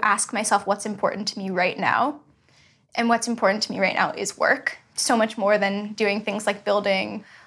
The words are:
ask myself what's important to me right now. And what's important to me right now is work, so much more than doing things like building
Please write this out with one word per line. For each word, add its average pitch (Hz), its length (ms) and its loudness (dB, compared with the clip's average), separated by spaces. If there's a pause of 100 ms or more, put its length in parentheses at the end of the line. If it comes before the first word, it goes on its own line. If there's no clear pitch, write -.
ask 214 300 2
myself 208 340 0
what's 202 200 -2
important 208 420 -2
to - 100 -6
me 190 120 -6
right 180 280 0
now. 226 400 0 (760)
And 233 120 2
what's 233 200 2
important 214 360 2
to - 80 -4
me 190 60 -4
right 190 160 2
now - 220 0
is - 200 -6
work, - 420 2 (180)
so - 200 2
much 220 220 0
more 208 200 4
than 202 340 -2
doing 208 300 0
things 208 220 -4
like 202 200 -2
building 202 600 0 (220)